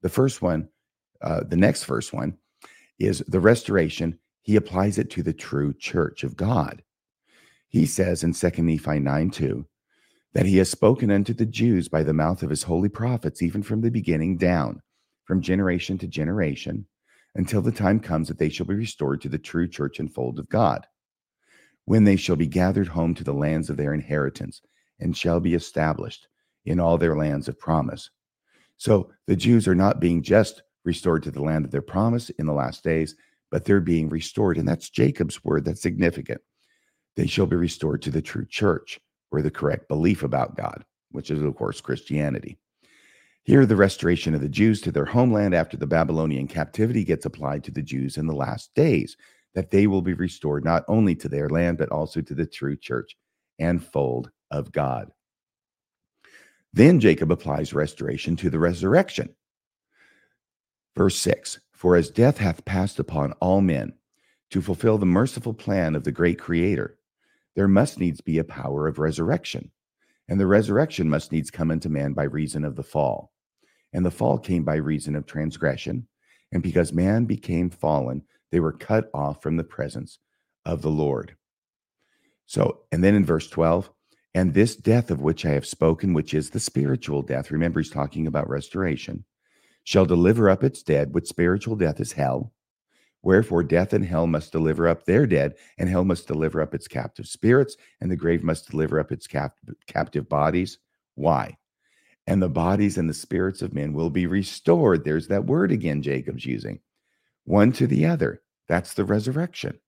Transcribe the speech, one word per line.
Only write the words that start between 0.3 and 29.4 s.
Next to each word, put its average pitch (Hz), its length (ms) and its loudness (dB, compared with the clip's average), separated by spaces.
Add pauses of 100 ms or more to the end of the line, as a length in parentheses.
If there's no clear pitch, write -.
one, 80 260 -2 (540)
uh, 80 220 -4
the 85 140 -2
next 101 260 2
first - 280 -6
one, - 280 -6 (580)
is - 300 0
the 92 120 0
restoration. 87 800 2 (240)
He 104 140 2
applies 98 420 2
it - 140 -4
to 90 100 -8
the 80 120 -2
true 71 420 -4
church - 480 -4
of 67 120 -8
God. 92 460 -2 (880)
He - 180 2
says 90 380 -2
in 82 100 0
Second 85 320 -2
Nephi 78 340 0
nine 71 300 0
two - 380 -6 (680)
that - 120 2
he 95 120 4
has 92 120 4
spoken 110 420 2
unto 101 220 0
the 113 120 0
Jews 110 420 0
by 80 160 0
the 76 80 0
mouth 78 320 0
of 76 60 -4
his 76 140 -2
holy 87 260 0
prophets, 117 520 -4
even 92 220 -2
from 110 160 -4
the 117 100 0
beginning 90 460 0
down, 82 460 0 (420)
from 92 160 0
generation 92 600 -2
to 90 80 -8
generation, 80 800 -4 (500)
until 95 260 -2
the 101 100 0
time 107 300 2
comes 80 260 -2
that 78 100 -8
they 80 120 0
shall 78 160 -8
be 92 100 -2
restored 73 460 -4
to 71 80 -10
the 73 100 -6
true 85 260 -4
church 71 320 -6
and 76 160 -8
fold 62 240 -6
of - 120 -12
God, 87 360 0 (1000)
when 107 180 6
they 98 140 6
shall 87 180 0
be 78 120 0
gathered 90 420 0
home 82 260 -2
to 80 80 -12
the 71 100 -4
lands 78 360 -2
of 73 80 -6
their 73 160 -2
inheritance, 73 680 -4 (380)
and 85 160 -4
shall 87 240 0
be 87 140 0
established - 720 -4 (380)
in 87 160 0
all 85 160 4
their 82 180 2
lands 73 320 -2
of 65 100 -10
promise. - 520 -4 (680)
So 101 380 2 (140)
the 101 100 2
Jews 107 320 4